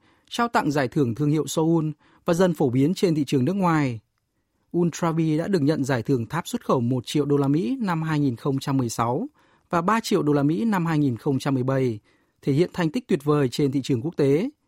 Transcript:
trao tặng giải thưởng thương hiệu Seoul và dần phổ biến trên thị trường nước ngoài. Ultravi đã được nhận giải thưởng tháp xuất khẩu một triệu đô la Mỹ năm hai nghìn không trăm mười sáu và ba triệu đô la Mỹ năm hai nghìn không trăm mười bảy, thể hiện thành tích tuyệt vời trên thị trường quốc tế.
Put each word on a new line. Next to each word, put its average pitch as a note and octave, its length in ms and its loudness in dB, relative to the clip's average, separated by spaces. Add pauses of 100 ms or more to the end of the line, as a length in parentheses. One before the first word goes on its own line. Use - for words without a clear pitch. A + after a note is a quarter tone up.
(300)
trao A#3+ 180 -2
tặng G#3+ 220 0
giải C3+ 180 0
thưởng A#2+ 260 0
thương D3 160 -2
hiệu - 160 0
Seoul D#3+ 440 0 (340)
và F3 100 2
dần F3+ 200 4
phổ C#3 160 0
biến C#3 240 2
trên F3 200 0
thị D3+ 100 0
trường B2+ 200 0
nước D#3+ 80 0
ngoài. D#3 480 0 (760)
Ultravi D#3+ 640 0
đã E3+ 100 -4
được F#3 140 0
nhận D3 220 0
giải B2 180 0
thưởng A#2+ 240 0
tháp E3+ 220 -6
xuất - 160 -8
khẩu D3+ 160 2
một A#2+ 260 -2
triệu D3 180 -2
đô C#3+ 120 0
la C#3 120 0
Mỹ G3+ 320 0
năm F3 220 -2
hai D#3 180 -2
nghìn C3+ 160 0
không C3+ 220 -2
trăm C3+ 180 -2
mười B2 120 0
sáu B2 400 -2 (420)
và E3+ 120 0
ba A3 180 2
triệu F3+ 220 0
đô D3 100 2
la C#3+ 100 2
Mỹ E3+ 220 0
năm F#3+ 220 0
hai D#3+ 120 0
nghìn C3+ 180 0
không C3+ 220 -2
trăm C#3 160 -2
mười B2 80 0
bảy, C3 360 0 (440)
thể C#3+ 100 0
hiện E3 200 2
thành E3 180 0
tích - 180 -6
tuyệt D#3+ 160 0
vời D3 240 2
trên C#3 240 -2
thị C#3 100 0
trường B2 200 -2
quốc E3+ 140 -6
tế. D#3 340 2 (180)